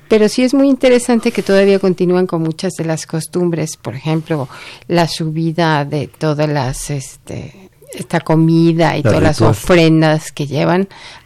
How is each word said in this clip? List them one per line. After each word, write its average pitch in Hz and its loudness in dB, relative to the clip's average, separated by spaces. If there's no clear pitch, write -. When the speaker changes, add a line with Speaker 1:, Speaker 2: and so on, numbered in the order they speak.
Speaker 1:
Pero 214 4
sí 247 0
es 254 0
muy 277 4
interesante 247 2
que 190 -4
todavía 196 4
continúan 180 0
con 170 -4
muchas 160 -4
de 165 -4
las 160 -6
costumbres, 165 -4
por - -12
ejemplo, 156 -4
la 170 2
subida 160 -2
de 143 -6
todas 151 -2
las, 143 -4
este, - -12
esta - -4
comida 165 2
y 156 -4
Speaker 2:
La - 2
Speaker 1:
todas - 2
las 156 2
Speaker 2:
ritual. - 2
Speaker 1:
ofrendas 160 2
que 147 -6
llevan 165 0